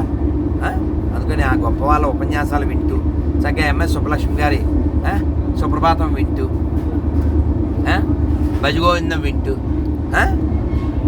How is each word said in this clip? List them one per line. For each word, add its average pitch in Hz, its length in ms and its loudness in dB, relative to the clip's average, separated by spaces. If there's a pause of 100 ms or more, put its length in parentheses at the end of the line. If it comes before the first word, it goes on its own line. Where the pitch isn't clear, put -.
(640)
ఆ, - 40 -2 (480)
అందుకని 151 260 0
ఆ 143 120 2
గొప్ప 147 300 0
వాళ్ళ 151 220 2
ఉపన్యాసాలు 147 600 -2
వింటూ 147 300 0 (440)
చక్కగా 147 260 0
ఎంఎస్ 143 260 0
సుబ్బలక్ష్మి - 440 0
గారి, 147 220 2 (480)
ఆ, - 120 0 (420)
సుప్రభాతం 156 540 2
వింటూ, - 340 0 (1400)
ఆ, 185 100 2 (600)
భజగోవిందం 170 580 0
వింటూ, 139 320 -2 (640)
ఆ, - 200 2 (720)